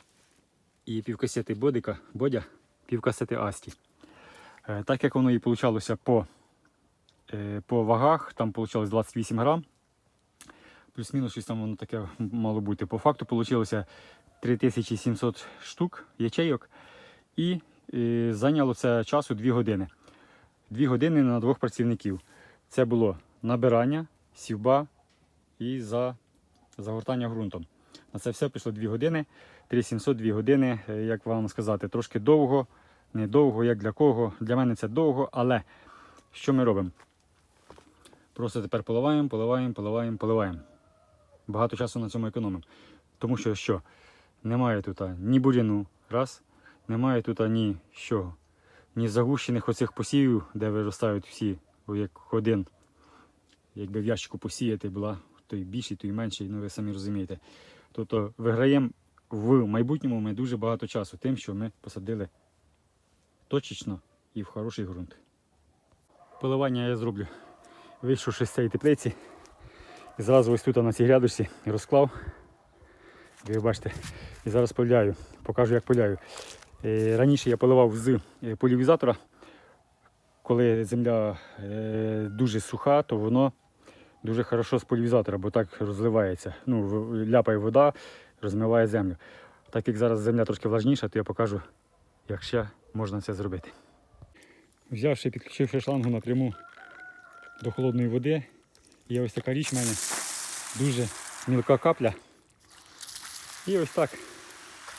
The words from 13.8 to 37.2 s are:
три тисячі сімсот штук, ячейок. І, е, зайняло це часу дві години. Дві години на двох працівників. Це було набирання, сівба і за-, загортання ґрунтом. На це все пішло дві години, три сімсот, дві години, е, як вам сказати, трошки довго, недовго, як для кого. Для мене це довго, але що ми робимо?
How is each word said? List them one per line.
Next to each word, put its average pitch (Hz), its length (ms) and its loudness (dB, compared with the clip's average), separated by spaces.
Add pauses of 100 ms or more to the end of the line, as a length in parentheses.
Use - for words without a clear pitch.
три 120 160 2
тисячі 117 400 0
сімсот - 480 -2 (180)
штук, - 440 -6 (100)
ячейок. 131 520 -2 (640)
І, 170 260 -2 (320)
е, 117 400 0
зайняло 131 420 2
це 117 280 2
часу 143 320 0
дві 117 160 0
години. 107 360 0 (840)
Дві 127 180 0
години 143 360 4
на 120 160 2
двох 123 200 2
працівників. 113 640 -2 (480)
Це 127 160 2
було 113 320 2 (240)
набирання, 123 640 2 (280)
сівба 127 520 0 (720)
і 123 220 -6
за-, 120 340 -4 (600)
загортання 113 520 -6
ґрунтом. 104 360 -6 (480)
На 127 60 -10
це 123 100 -4
все 143 200 -4
пішло - 220 -8
дві 107 160 -6
години, 147 380 0 (420)
три 120 160 2
сімсот, 120 340 -2
дві 110 140 0
години, 123 480 2 (100)
е, 107 140 -4
як 113 220 -4
вам 113 240 -2
сказати, 104 380 -2
трошки 117 320 -4
довго, 139 480 4 (460)
недовго, 113 500 4
як 120 140 2
для 104 140 -2
кого. 117 480 2
Для 117 160 -2
мене 123 200 2
це 113 120 -4
довго, 135 440 0
але 123 300 2 (680)
що - 220 -2
ми 131 100 4
робимо? 98 280 2 (1400)